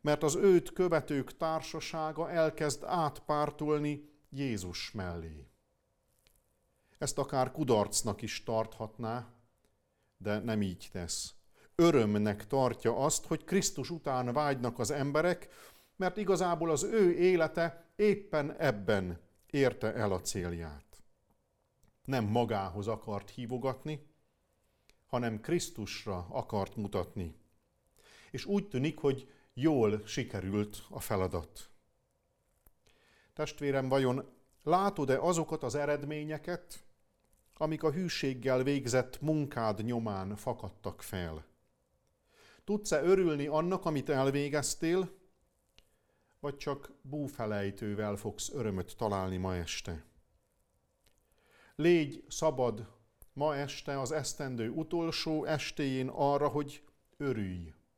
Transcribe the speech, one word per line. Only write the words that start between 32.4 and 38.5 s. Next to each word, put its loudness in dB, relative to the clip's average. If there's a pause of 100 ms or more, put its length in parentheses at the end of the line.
Testvérem, 0
vajon 4 (340)
látod-e 4
azokat 0
az -4
eredményeket, -4 (720)
amik -2
a 4
hűséggel 0